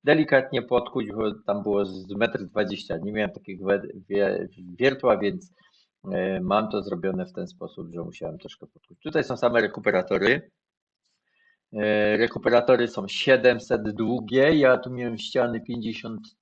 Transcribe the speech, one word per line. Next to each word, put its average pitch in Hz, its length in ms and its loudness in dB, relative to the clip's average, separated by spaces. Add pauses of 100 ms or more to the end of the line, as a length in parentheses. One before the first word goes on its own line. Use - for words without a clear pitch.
delikatnie 143 580 4
podkuć, 120 500 -2
bo 107 200 -2 (140)
tam 104 180 -2
było 101 220 2
z 95 280 -12
metr 101 300 -2
dwadzieścia. 98 540 -4
Nie 98 140 -8
miałem 107 200 -2
takiego 95 340 -14
we-, 98 220 0 (220)
wie-, 98 380 0 (100)
wiertła, 113 600 0
więc, 92 360 -4 (580)
e, 190 300 -2
mam 104 280 0
to 104 120 -2
zrobione 92 440 -4
w - 80 -20
ten 92 140 -8
sposób, 85 460 -14
że 87 80 -8
musiałem 85 360 -10
troszkę - 300 -18
podkuć. - 320 -20
Tutaj 151 240 -2
są 120 140 -6
same 120 240 2
rekuperatory. 104 920 0 (1200)
E, 107 440 2
rekuperatory 120 680 4
są 101 200 -6
siedemset 117 840 2
długie. 120 640 2
Ja 131 220 6
tu 127 140 -8
miałem 123 260 -6
ściany 120 440 -2
pięćdziesiąt 113 600 -8 (200)